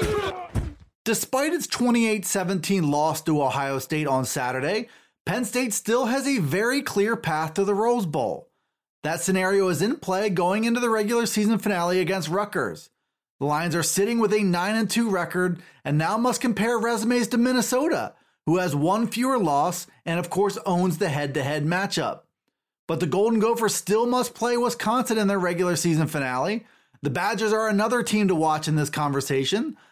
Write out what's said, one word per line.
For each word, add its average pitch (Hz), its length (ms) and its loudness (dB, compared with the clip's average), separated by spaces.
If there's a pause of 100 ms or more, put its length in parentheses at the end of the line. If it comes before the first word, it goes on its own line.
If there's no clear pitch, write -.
(1040)
Despite 269 480 -2
its 339 140 -4
twenty-eight 226 580 0
seventeen 185 640 0
loss 151 340 0
to 151 200 2
Ohio 135 380 -2
State 151 260 -4
on 131 180 0
Saturday, 135 640 -2 (380)
Penn 240 180 -2
State 247 280 -2
still 233 340 0
has 254 220 0
a 277 100 0
very 208 440 0
clear 220 340 0
path 160 380 -2
to 196 100 0
the 202 100 0
Rose 226 320 2
Bowl. 123 420 -4 (540)
That 165 200 -4
scenario 190 460 2
is 156 140 0
in 240 140 0
play 196 340 -2
going 185 320 0
into 233 160 0
the 240 120 0
regular 226 360 2
season 214 320 2
finale 180 400 0
against 180 300 0
Rutgers. 165 640 -4 (480)
The 135 80 -2
Lions 151 300 0
are 165 80 0
sitting 226 340 0
with 214 160 2
a 214 80 2
nine 185 320 0
and 220 160 0
two 233 180 0
record 180 540 0 (220)
and 143 120 0
now 170 220 0
must 247 220 0
compare 233 360 0
resumes 233 520 0
to 240 100 0
Minnesota, 254 760 0 (320)
who 156 100 4
has 175 180 0
one 185 320 2
fewer 247 320 0
loss 165 480 0 (180)
and, 170 140 -2
of 175 100 -4
course, 196 380 0
owns 180 320 2
the 196 100 0
head-to-head 147 560 -2
matchup. 165 580 -2 (680)
But 160 100 -2
the 175 80 0
Golden 208 320 2
Gophers 220 380 2
still 220 300 0
must 247 280 0
play 240 220 0
Wisconsin 240 640 0
in 208 100 2
their 202 100 2
regular 180 380 0
season 160 320 2
finale. 147 580 -2 (340)
The 147 100 -2
Badgers 208 420 0
are 220 160 2
another 214 340 2
team 214 240 2
to 185 80 4
watch 156 320 0
in 156 80 2
this 151 160 0
conversation. 147 840 0 (160)